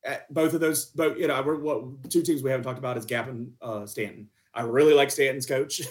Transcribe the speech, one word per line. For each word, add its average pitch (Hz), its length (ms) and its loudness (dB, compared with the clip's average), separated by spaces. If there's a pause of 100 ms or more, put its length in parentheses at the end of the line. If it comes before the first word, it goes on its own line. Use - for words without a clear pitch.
at - 280 -8
both 160 200 4
of 160 60 0
those, 156 280 0
both, 156 300 0
you 165 100 0
know, 135 140 0
we're, 147 160 0
what, 135 540 -6
two 170 100 4
teams 151 220 0
we 135 60 0
haven't 127 160 0
talked 127 140 -6
about 127 180 -4
is 110 80 -8
Gap 117 240 -4
and, 117 320 -10
uh, 107 240 -8
Stanton. 104 440 -8 (240)
I 117 100 -8
really 139 300 6
like 139 160 6
Stanton's 135 360 0
coach. 135 460 -2